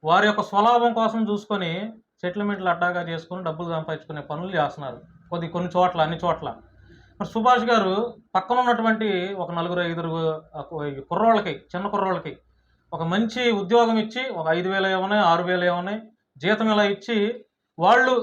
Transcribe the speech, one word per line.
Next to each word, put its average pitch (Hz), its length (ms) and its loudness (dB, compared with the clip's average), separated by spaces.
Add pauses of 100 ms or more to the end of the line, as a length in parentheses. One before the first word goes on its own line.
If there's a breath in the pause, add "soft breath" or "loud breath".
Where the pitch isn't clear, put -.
వారి 180 220 4
యొక్క 214 160 2
స్వలాభం 233 500 4
కోసం 226 280 0 (100)
చూసుకొని 202 400 -2 (500)
సెటిల్మెంట్లు 190 480 -2
అడ్డాగా 175 400 0
చేసుకొని 165 360 -8
డబ్బులు 165 240 -6
సంపాదించుకునే 156 520 -6
పనులు 156 360 -8
చేస్తున్నారు 143 420 -4 (320)
కొద్ది, 170 180 -6
కొన్ని 175 220 -4
చోట్ల, 180 300 2
అన్ని 160 160 0
చోట్ల. 160 320 -4 (720 soft breath)
మరి 196 80 -6
సుభాష్ 233 360 4
గారు 214 280 2 (420)
పక్కన 190 240 0
ఉన్నటువంటి 226 500 2 (240)
ఒక 175 200 -6
నలుగురు 175 280 -2
ఐదుగురు, 165 320 -4 (420)
ఆ, 156 60 -12
కు-, 147 240 -8
ఈ 139 160 -8
కుర్రోళ్ళకి, 214 500 2
చిన్న - 360 -8
కుర్రోళ్ళకి 190 460 -2 (600)
ఒక 160 100 -6
మంచి 220 480 0
ఉద్యోగం 226 480 4
ఇచ్చి, 220 320 -4
ఒక 165 180 -6
ఐదు 175 200 0
వేలు 190 180 0
ఏమన్నాయి, 190 360 2
ఆరు 170 200 4
వేలు 180 220 0
ఏమన్నాయి, 180 360 -2 (360)
జీతం 214 360 0
ఇలా 208 120 4
ఇచ్చి, 202 340 -2 (600)
వాళ్ళు 240 440 6